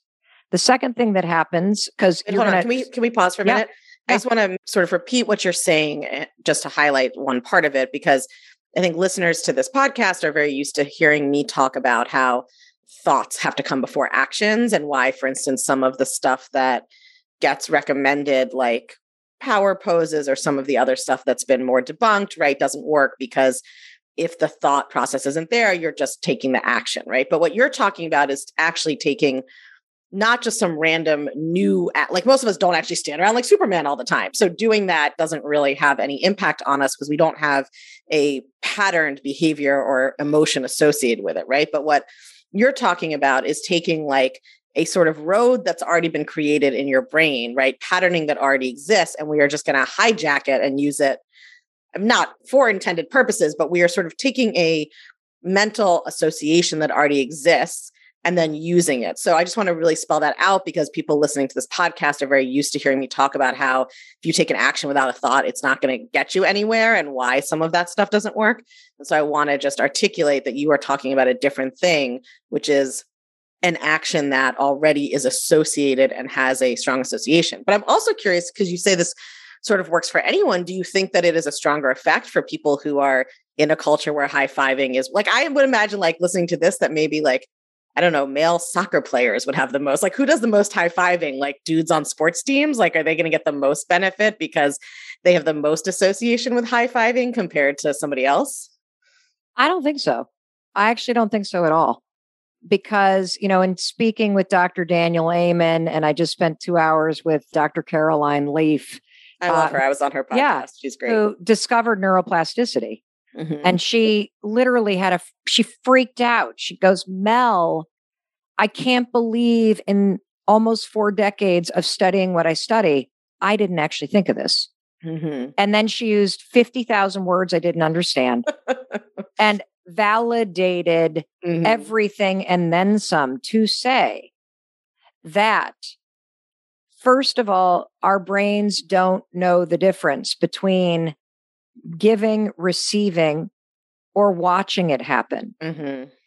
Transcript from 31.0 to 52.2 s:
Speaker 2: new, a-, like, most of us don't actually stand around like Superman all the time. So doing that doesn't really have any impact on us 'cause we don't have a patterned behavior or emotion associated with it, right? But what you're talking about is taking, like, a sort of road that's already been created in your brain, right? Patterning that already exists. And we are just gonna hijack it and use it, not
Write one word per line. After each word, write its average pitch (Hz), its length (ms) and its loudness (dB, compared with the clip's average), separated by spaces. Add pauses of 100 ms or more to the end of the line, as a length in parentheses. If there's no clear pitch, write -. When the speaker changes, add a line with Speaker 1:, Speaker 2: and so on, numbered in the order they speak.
Speaker 2:
new, 175 600 0
a-, 147 180 0
like, 185 120 -2
most 262 160 4
of 240 60 -4
us 190 80 0
don't 180 200 2
actually 165 200 -2
stand 151 260 -6
around 214 140 4
like 247 80 0
Superman 202 420 2
all 143 120 -2
the 123 80 -8
time. 113 280 -2
So 208 140 2
doing 208 380 0
that 156 320 0
doesn't 160 260 -4
really 143 300 0
have 143 260 2
any 135 240 -4
impact 190 420 0
on 139 160 0
us 135 140 0
'cause 143 140 -8
we 147 80 -2
don't 160 200 2
have 143 320 0 (440)
a 143 280 2 (200)
patterned 165 600 -2
behavior 143 580 0
or 131 360 0
emotion 147 460 0
associated 123 600 0
with 82 100 -4
it, 87 120 -6
right? 143 220 0
But 151 140 -4
what 147 220 2 (480)
you're 233 180 4
talking 180 420 -2
about 135 320 2
is 147 220 -4
taking, 170 380 -2
like, 135 340 0 (360)
a 165 100 0
sort 165 240 2
of 151 100 -4
road 208 460 2
that's 170 180 -4
already 170 240 0
been 151 180 -4
created 147 480 0
in 139 140 -4
your 131 140 2
brain, 127 540 0
right? 131 260 0
Patterning 175 460 0
that 147 100 0
already 135 320 0
exists. 156 500 0
And 151 80 -8
we 151 140 0
are 143 80 6
just 147 160 -6
gonna 139 200 2
hijack 160 600 0
it 131 140 2
and 139 180 -2
use 143 220 -2
it, 135 180 0 (800)
not 208 360 0 (160)